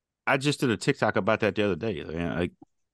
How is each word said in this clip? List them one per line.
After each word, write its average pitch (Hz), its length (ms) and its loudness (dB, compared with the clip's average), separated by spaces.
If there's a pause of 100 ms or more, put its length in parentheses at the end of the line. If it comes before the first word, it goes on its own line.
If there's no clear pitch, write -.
(260)
I 131 120 4
just 139 220 -2
did 135 100 2
a 104 80 2
TikTok - 380 0
about 107 260 2
that 101 140 2
the 104 100 0
other 95 100 2
day. 82 280 -6
Man, 78 340 -6
like, 87 140 -2 (420)